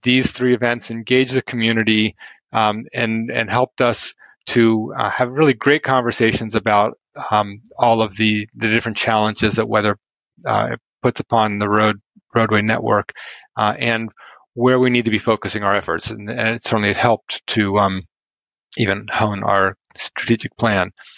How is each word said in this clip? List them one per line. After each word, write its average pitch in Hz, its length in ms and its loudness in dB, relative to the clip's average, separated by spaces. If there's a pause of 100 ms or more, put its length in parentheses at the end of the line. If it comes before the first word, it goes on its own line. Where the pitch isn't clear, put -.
these 123 280 2
three 123 220 0
events 120 380 -2
engaged 123 420 0
the 131 80 0
community, 110 720 0 (360)
um, 107 420 0
and, 113 380 -4
and 120 180 -4
helped 123 320 -2
us - 340 0 (320)
to, 113 500 2
uh, 110 120 -2
have 123 220 -2
really 143 220 4
great 135 300 2
conversations 117 720 0
about, 107 420 2 (340)
um, 104 300 -2 (160)
all 117 240 4
of 101 140 -2
the, 107 400 0
the 117 140 -2
different 110 280 0
challenges 107 580 0
that 113 120 0
weather, 107 300 0 (480)
uh, 113 300 -2 (260)
puts 123 180 0
upon 107 400 0
the 104 100 -2
road, 107 320 2 (320)
roadway 110 280 2
network, 110 520 0 (420)
uh, 107 220 0
and 113 320 -2 (460)
where 127 240 4
we 127 100 4
need 120 160 2
to 110 60 2
be 107 80 0
focusing 104 440 -2
our 101 120 2
efforts. 85 340 -4
And, 107 200 -10
and 113 260 -2
it 110 80 -12
certainly 104 240 0
had 101 100 0
helped - 500 0
to, 104 300 0
um, 95 300 0 (720)
even 104 300 -2
hone 104 360 -2
our 98 340 0 (180)
strategic - 600 -4
plan. 101 340 0 (260)